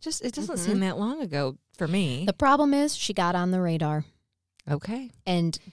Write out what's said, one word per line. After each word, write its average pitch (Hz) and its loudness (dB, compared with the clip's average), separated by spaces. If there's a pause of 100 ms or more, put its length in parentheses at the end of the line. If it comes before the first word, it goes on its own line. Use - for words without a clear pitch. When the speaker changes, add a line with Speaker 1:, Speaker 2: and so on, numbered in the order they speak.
Speaker 1:
Just, - -6
it 247 -4
doesn't 233 -6
Speaker 2:
Mm-hmm. 175 -4
Speaker 1:
seem 202 2
that 190 -2
long 240 -2
ago 147 -4 (200)
for 170 -2
me. 160 0
Speaker 2:
The 202 2
problem 285 4
is 285 2
she - -4
got 175 2
on 180 2
the 185 0
radar. 156 0 (640)
Speaker 1:
Okay. 226 -4 (140)
Speaker 2:
And 170 2 (160)